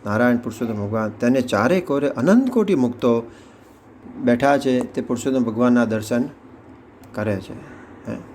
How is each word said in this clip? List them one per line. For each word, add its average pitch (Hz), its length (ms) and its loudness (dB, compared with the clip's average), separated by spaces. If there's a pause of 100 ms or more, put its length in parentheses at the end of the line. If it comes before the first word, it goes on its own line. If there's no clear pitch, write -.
નારાયણ 120 320 2
પુરુષોત્તમ 113 400 -6 (100)
ભગવાન, 110 220 -2
તેને 123 320 0
ચારે 123 400 2
કોરે 143 280 -2
અનંત 220 400 4
કોટી 208 260 2
મુક્તો 120 360 2 (1040)
બેઠા 131 400 2
છે, 135 220 0
તે 127 220 -6
પુરુષોત્તમ 127 420 -2
ભગવાનના 120 420 2
દર્શન 110 380 -2 (880)
કરે 107 220 -2
છે. - 180 -10 (540)
હે? - 80 -8 (200)